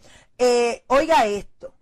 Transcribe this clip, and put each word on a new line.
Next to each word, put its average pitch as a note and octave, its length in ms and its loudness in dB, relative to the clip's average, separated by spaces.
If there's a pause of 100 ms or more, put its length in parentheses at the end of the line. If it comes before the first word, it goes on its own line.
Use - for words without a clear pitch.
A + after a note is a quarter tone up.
(380)
eh, A#3+ 500 0
oiga D4 380 2
esto. - 560 -10